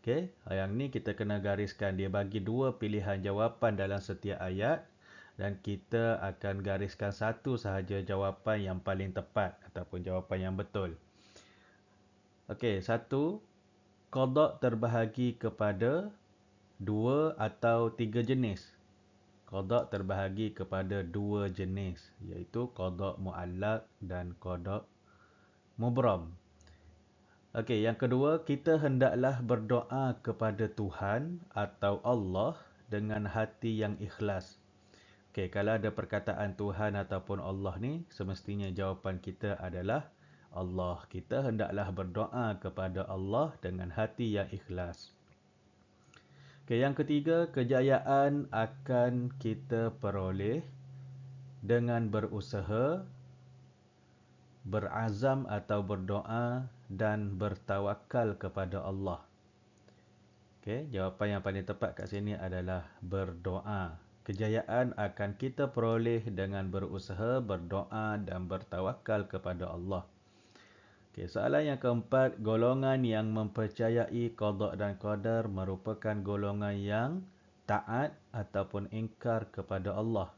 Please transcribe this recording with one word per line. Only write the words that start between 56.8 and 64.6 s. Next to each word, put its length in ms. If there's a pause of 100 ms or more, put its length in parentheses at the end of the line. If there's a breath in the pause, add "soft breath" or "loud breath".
dan 480
bertawakal 960
kepada 480
Allah. 400 (1400 soft breath)
Okey, 320
jawapan 480
yang 80
paling 160
tepat 400
kat 80
sini 240
adalah 480 (160)
berdoa. 960 (320)
Kejayaan 720